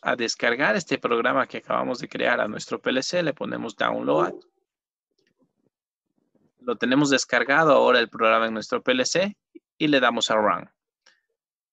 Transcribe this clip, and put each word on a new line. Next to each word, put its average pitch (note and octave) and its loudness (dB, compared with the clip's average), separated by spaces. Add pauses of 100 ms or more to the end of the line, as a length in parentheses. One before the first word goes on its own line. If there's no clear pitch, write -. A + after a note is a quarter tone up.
a C3 -2
descargar B2 -2
este E3 -4
programa A#2+ -2
que - -12
acabamos B2 -4
de B2+ -12
crear B2 -2
a A2+ -2
nuestro - -10
P B2 -4
L B2+ -2
C. F3+ -4
Le D#3+ -2
ponemos A#2+ -8
download. A#2+ -2 (2250)
Lo B2 -6
tenemos C3+ 2
descargado C#3 2
ahora B2 6
el A#2 0
programa A2+ 2
en A2+ -4
nuestro A2 -6
P - 0
L B2+ 0
C G3 -2 (400)
y D#3 0
le D3 4
damos A#2+ 2
a A2+ 2
run. G#2 0 (1040)